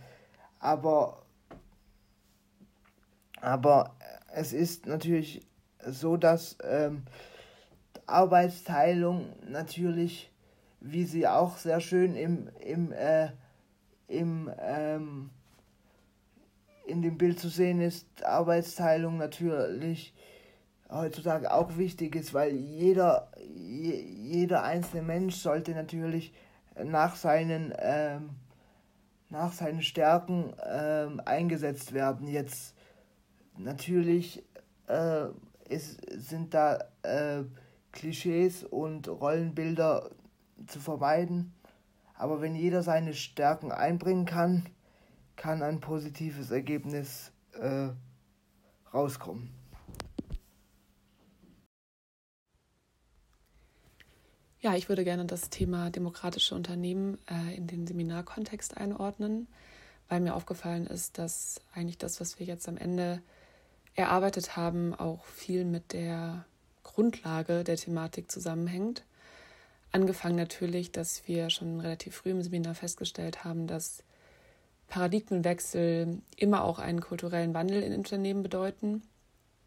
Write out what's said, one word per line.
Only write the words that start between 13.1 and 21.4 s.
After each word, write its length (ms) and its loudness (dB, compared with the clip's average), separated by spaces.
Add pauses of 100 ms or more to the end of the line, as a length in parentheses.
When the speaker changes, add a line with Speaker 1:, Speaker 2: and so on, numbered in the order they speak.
Speaker 1:
im, 500 -2
ähm, 720 -4 (1600)
in 160 -2
dem 160 0
Bild 220 4
zu 80 -4
sehen 320 4
ist, 260 0 (180)
Arbeitsteilung 920 2
natürlich 960 -2 (720)
heutzutage 640 0